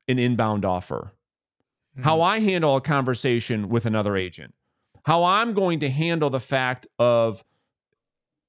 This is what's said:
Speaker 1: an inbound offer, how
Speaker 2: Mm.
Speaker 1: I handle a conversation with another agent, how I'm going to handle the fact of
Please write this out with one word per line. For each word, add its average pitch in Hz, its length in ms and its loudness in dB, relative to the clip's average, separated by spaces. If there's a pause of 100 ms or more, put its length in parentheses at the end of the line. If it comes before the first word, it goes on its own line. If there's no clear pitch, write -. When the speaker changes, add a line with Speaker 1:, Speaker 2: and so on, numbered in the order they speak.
Speaker 1:
an 127 120 2
inbound 110 460 0
offer, 90 480 -6 (880)
how 156 180 2
Speaker 2:
Mm. 165 40 2
Speaker 1:
I 202 160 2
handle 180 360 2
a 135 60 0
conversation 123 880 -2
with 117 160 0
another 107 300 0
agent, 90 380 -8 (520)
how 170 180 2
I'm 214 300 2
going 180 260 0
to 139 100 -2
handle 156 400 0
the 127 100 -2
fact 127 480 -4 (120)
of 117 440 2 (1040)